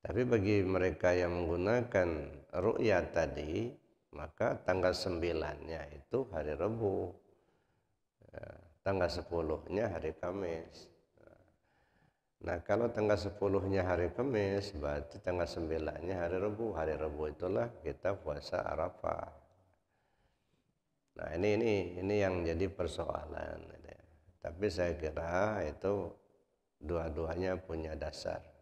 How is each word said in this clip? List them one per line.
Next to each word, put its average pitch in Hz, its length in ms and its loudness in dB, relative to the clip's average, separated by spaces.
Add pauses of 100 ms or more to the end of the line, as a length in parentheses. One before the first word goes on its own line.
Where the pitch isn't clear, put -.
Tapi 117 240 0
bagi 104 400 6
mereka 90 480 4
yang 87 320 2
menggunakan 92 640 2 (480)
ru'yat 92 560 4
tadi, 78 560 0 (480)
maka 110 480 -4
tanggal 92 320 2
sembilannya 80 960 -4
itu 117 400 -4
hari 76 240 -4
Rabu, 95 560 -2 (1200)
ya, - 120 -14 (360)
tanggal 92 320 2
sepuluhnya 85 800 -2
hari 78 240 -4
Kamis. 87 720 -6 (1600)
Nah, 85 160 -2
kalau 113 240 2
tanggal 107 320 4
sepuluhnya 95 640 2
hari 87 300 2
Kamis, 101 580 0
berarti 73 480 -4
tanggal 90 240 0
sembilannya 80 720 -4
hari 87 240 0
Rabu. 107 320 -2
Hari 78 240 -2
Rabu 76 320 -4
itulah 95 400 -2 (160)
kita 90 320 -2
puasa 76 480 -4
Arafah. - 640 -4 (1900)
Nah, 50 160 -6
ini, 104 220 4
ini, 113 160 4 (240)
ini 98 240 2
yang 90 240 2
jadi 85 240 0
persoalan, 78 880 2 (160)
gitu - 160 -18
ya. - 140 -20 (340)
Tapi 85 320 -2
saya 87 240 2
kira 82 720 0
itu 90 480 -2 (640)
dua-duanya 82 800 -2
punya 80 400 -6
dasar. - 400 -6 (240)